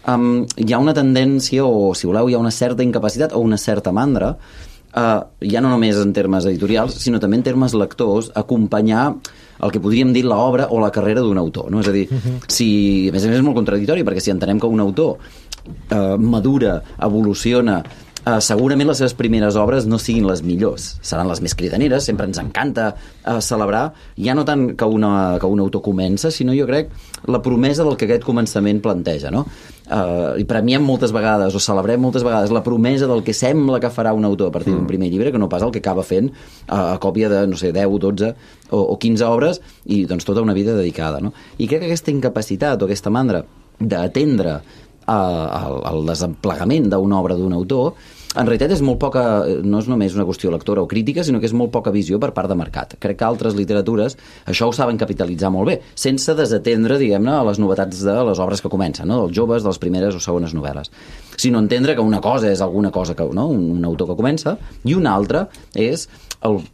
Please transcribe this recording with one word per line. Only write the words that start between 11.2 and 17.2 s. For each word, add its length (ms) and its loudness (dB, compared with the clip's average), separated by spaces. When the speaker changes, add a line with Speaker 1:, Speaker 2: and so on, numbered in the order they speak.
Speaker 1:
d'un 160 2
autor, 320 -4
no? 80 0
És 80 2
a 20 2
dir, 160 0
Speaker 2:
Mhm. 400 -4
Speaker 1:
si, 600 2
a 20 0
més 140 0
a 20 2
més 140 2
és 20 4
molt 140 2
contradictori, 480 0
perquè 160 -2
si 100 0
entenem 300 0
que 100 0
un 80 2
autor, 380 0
eh, 260 2
madura, 640 2
evoluciona, 840 2